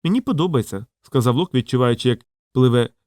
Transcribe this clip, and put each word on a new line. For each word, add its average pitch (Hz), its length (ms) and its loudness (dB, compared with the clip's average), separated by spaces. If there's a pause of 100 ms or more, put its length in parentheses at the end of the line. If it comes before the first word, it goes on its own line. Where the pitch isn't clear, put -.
«Мені 208 180 0
подобається», 143 640 -2 (160)
сказав 123 340 0
Лок, 175 180 -2
відчуваючи, 123 560 0
як 120 160 -4 (280)
пливе 123 360 2 (180)